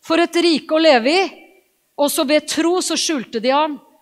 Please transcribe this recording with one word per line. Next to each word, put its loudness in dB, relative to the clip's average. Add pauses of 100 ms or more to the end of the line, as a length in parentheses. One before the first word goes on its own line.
for 0
et 0
rike 0
å 2
leve 4
i! 2 (720)
Og 0
så -2
ved 0
tro 0 (100)
så -4
skjulte -4
de 0
ham -2 (220)